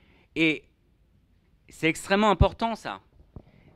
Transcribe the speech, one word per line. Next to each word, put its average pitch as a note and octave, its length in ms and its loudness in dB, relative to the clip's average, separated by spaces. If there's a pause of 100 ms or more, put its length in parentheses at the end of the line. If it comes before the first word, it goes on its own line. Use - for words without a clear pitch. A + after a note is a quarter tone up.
(360)
Et D#3 280 -2 (1040)
c'est - 200 -4
extrêmement G3+ 420 0
important, G#3 460 2
ça. G2+ 240 -12 (760)